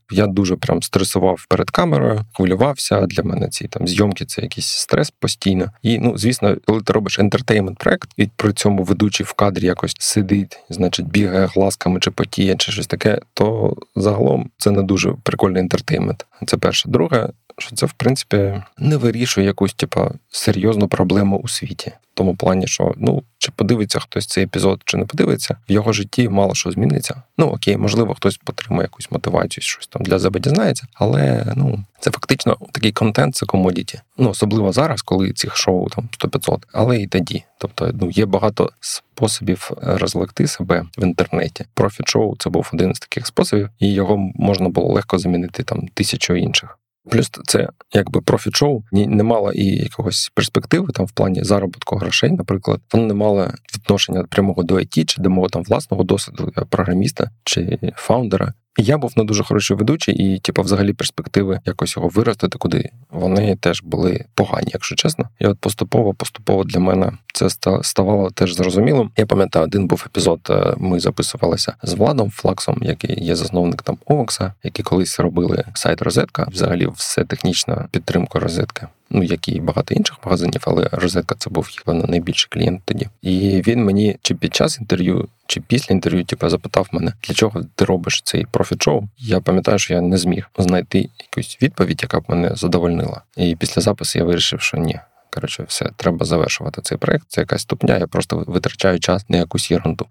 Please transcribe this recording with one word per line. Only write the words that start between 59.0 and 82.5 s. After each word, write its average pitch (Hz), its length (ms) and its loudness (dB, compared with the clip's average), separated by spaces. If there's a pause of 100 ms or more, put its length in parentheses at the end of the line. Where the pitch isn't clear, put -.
не 113 80 4
дуже 104 200 0
хороший 104 320 0
ведучий, 110 380 0
і, 95 240 2
типу, - 240 0
взагалі 98 300 2
перспективи - 760 -2
якось - 300 -4
його 87 120 -2
виростити 104 500 0
куди, - 320 -2 (200)
вони 95 460 2
теж - 260 -2
були 85 420 -2 (100)
погані, - 380 0
якщо - 220 -8
чесно. - 340 -2 (100)
І - 80 2
от 101 120 2
поступово, 104 560 0
поступово - 500 0
для 90 160 -2
мене 92 320 2 (220)
це - 120 0
ста-, - 360 0
ставало 101 480 2
теж 90 240 0
зрозумілим. 104 640 2
Я 107 100 2
пам'ятаю, 92 380 2
один 95 220 2
був 87 200 2
епізод, - 340 0 (100)
е, 95 260 4
ми 92 240 0
записувалися - 800 -2
з 87 120 -4
Владом 107 360 2
Флаксом, - 520 -2
який - 420 -4
є 85 120 0
засновник 85 460 -2
там - 240 -4
Овокса, 113 460 0 (100)
які - 200 -6
колись 90 380 0
робили 87 440 0 (100)
сайт - 280 0
Розетка. - 500 0
Взагалі 90 420 0
все - 300 -2
технічна - 640 -2
підтримка - 480 -2
Розетки. 87 480 -4 (280)
Ну, 98 80 4
як 85 260 -2
і 87 120 -2
багато - 340 -2
інших - 300 0
магазинів, 90 420 0
але 87 260 2
Розетка 87 460 -2
це - 120 -8
був, - 180 -2 (160)
певно, 82 240 0
найбільший 85 420 0